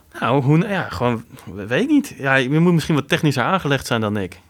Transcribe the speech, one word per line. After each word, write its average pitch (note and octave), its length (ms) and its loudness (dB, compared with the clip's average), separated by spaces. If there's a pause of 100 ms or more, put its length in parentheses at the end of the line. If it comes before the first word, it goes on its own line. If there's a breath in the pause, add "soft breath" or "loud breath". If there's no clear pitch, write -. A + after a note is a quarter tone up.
(120)
zijn. - 200 -10
Nou, C#3 120 2
hoe, D#3+ 240 2
ja, F3+ 220 -4
gewoon, A#2+ 340 -4 (440)
weet C3 140 0
ik C4+ 80 -2
niet. D4 280 2
Ja, C3+ 180 0
je C3+ 240 2
moet F3 140 4
misschien D#3+ 220 0
wat C3 140 0
technischer D3 340 0
aangelegd D3+ 440 -2
zijn A#2 140 0
dan G#2+ 160 -2
ik. F#2+ 220 -6 (100)